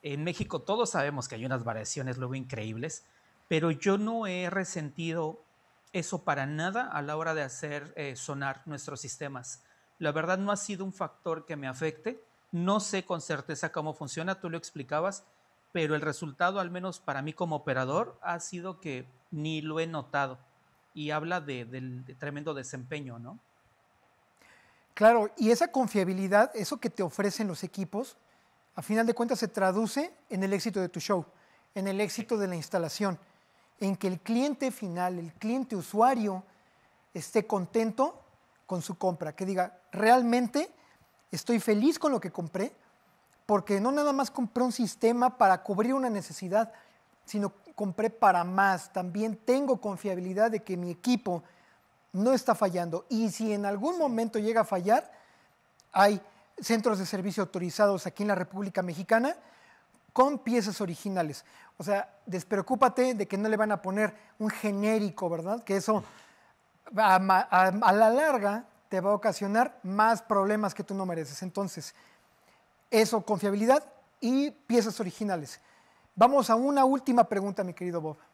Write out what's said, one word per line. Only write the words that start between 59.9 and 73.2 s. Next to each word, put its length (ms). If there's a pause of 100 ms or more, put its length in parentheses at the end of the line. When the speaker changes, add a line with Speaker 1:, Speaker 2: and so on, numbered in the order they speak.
Speaker 2:
con 260
piezas 420
originales. 640 (320)
O 60
sea, 420
despreocúpate 880
de 140
que 100
no 120
le 80
van 160
a 80
poner 340 (240)
un 100
genérico, 800
¿verdad? 340
Que 120
eso 280 (920)
a 240
ma-, 320
a, 160
a 240
la 180
larga 560 (220)
te 140
va 100
a 40
ocasionar 680
más 380
problemas 520
que 100
tú 100
no 120
mereces. 380
Entonces, 500 (1000)
eso, 340